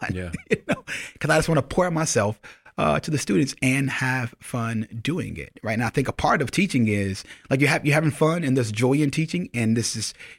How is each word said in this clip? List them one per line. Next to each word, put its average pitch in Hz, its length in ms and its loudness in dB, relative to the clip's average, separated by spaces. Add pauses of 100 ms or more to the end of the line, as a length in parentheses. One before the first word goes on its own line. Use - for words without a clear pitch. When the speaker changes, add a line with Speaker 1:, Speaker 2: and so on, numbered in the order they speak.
Speaker 1:
<laughs> - 80 -4
Speaker 2:
Yeah. 90 200 -6 (200)
Speaker 1:
you 220 60 2 (100)
know, - 160 -2 (360)
'cause 147 100 -2
I 156 80 4
just 156 100 2
wanna 156 140 2
pour - 240 0
out 175 80 -2
myself, 113 460 0 (380)
uh, 147 220 2
to - 100 -6
the 151 80 0
students 147 460 0
and 131 260 2
have 131 500 -4
fun 113 480 -4 (140)
doing 147 360 -4
it, - 260 -14
right? 110 100 -2
And 113 100 0
I 113 60 0
think 135 180 0
a - 60 -2
part 156 300 2
of 117 80 -4
teaching 143 360 2
is, 101 360 0 (260)
like, 135 100 2
you 143 80 6
have, 160 160 2
you're 143 120 2
having 156 160 4
fun 165 320 2
and 131 120 2
there's 120 160 0
joy 123 220 2
in 147 160 2
teaching 160 440 -4
and 113 220 2
this 117 200 -2
is, 110 180 -6 (260)